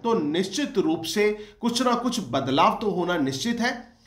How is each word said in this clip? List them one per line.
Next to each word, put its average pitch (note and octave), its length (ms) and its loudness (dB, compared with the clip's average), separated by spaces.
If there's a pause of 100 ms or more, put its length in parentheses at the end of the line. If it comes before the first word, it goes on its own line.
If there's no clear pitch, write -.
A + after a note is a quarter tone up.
तो A3+ 100 2
निश्चित F#3+ 640 -2
रूप E3 240 0
से G#3 360 0 (220)
कुछ A#3+ 220 0
ना A#3+ 120 2
कुछ A#3+ 260 -2 (100)
बदलाव C#3 500 2
तो G#3 100 -2
होना F3 260 0
निश्चित D#3 440 -2
है। - 460 -4